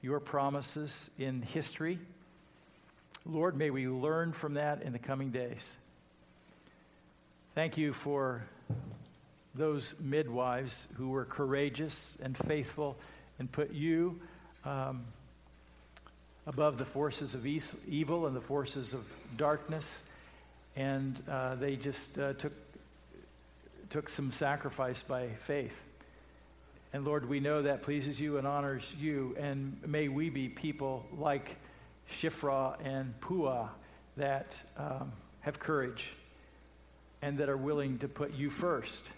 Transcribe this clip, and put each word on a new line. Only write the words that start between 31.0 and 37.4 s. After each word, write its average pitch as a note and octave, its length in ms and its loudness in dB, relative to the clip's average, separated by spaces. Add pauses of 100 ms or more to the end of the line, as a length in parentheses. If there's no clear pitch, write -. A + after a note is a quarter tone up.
like C#3+ 400 2 (640)
Shiphrah C#3 640 2
and C3+ 360 -2
Puah C3+ 480 2 (480)
that, C#3 440 0 (160)
um, C#3 360 -4 (280)
have - 180 -2
courage C3 520 0 (1120)
and C#3+ 160 0
that C#3+ 100 4